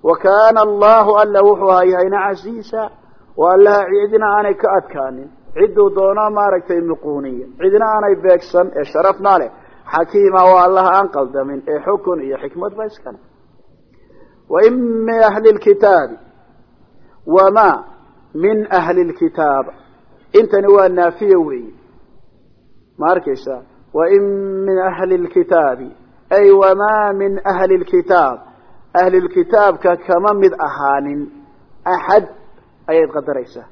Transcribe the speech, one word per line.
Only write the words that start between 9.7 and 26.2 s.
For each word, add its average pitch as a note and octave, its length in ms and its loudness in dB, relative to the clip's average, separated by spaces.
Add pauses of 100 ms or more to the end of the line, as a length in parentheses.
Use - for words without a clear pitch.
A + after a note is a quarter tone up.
Xakiima F#3 520 0
waa F#3 200 6
Allaha F#3 340 2
aan G3 100 0
qaldamin C#3 600 -6
ee D3+ 160 -4
xukun F#3 380 -4
iyo C3+ 200 -8
xikmad F3 340 -10
ba A3 100 -10
iska G#3 260 -16
leh. - 100 -20 (1300)
وإن G#3+ 240 2 (320)
من A3+ 180 -2
أهل A3 260 2
الكتاب، G3+ 640 2 (1160)
وما F#3+ 580 2 (500)
من G#3 380 -2
أهل F3+ 260 0
الكتاب. D#3 680 -2 (680)
Intani G3+ 320 2
waa G3 220 6
naafiya F3+ 500 0
weeye. B2+ 340 -6 (1300)
Ma D3+ 120 -4
arkaysaa? C#3 520 -6 (320)
وإن F3+ 280 2 (440)
من F#3+ 120 -2
أهل F#3 340 -4
الكتاب، E3+ 680 0 (540)